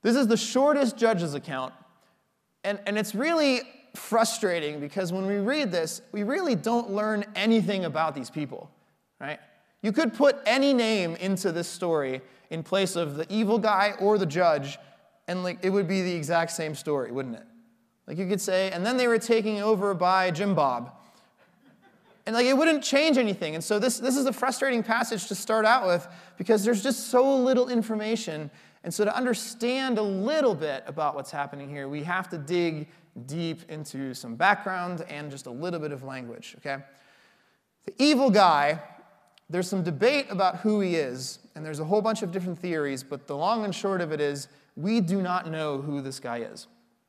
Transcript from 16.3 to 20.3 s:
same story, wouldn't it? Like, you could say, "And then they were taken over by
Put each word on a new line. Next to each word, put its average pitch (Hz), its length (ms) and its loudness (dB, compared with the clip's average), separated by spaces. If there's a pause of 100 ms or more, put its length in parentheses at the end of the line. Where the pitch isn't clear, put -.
same 156 240 -6
story, 139 340 -2
wouldn't 127 240 -6
it? - 120 -18 (600)
Like, 160 120 -8
you 185 100 -2
could 196 120 0
say, 190 300 0
"And 180 160 -2
then 254 120 0
they 247 100 2
were 233 100 4
taken 220 400 2
over 202 360 2
by 185 360 4